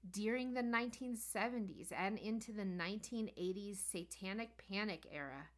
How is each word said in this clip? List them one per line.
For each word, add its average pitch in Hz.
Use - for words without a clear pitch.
During 240
the 247
nineteen 240
seventies 220
and 196
into 220
the 208
nineteen 196
eighties 196
satanic 196
panic 196
era 143